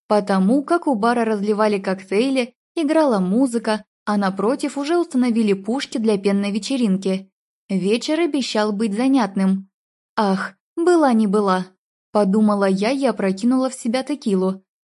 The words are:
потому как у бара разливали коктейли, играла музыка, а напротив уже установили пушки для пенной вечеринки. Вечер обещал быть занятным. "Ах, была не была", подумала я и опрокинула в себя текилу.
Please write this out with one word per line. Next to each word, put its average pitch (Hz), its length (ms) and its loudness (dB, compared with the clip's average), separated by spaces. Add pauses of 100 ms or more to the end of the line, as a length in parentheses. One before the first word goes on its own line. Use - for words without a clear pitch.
потому 202 540 2
как 349 240 -2
у 285 80 2
бара 233 320 0
разливали 208 520 0
коктейли, 208 760 -2 (200)
играла 302 440 2
музыка, 220 640 0 (220)
а 208 100 0
напротив 202 640 -2
уже 285 180 -2
установили 247 560 0
пушки 220 460 -4
для 214 180 2
пенной 202 340 0
вечеринки. 196 800 -2 (460)
Вечер 233 460 -2
обещал 247 520 -2
быть 208 220 -2
занятным. 196 760 0 (440)
"Ах, 196 420 -2 (200)
была 330 380 4
не 220 120 2
была", 190 420 0 (420)
подумала 208 560 2
я 196 240 0
и 269 160 0
опрокинула 226 640 0
в 262 40 -10
себя 254 280 -4
текилу. 190 600 -2 (220)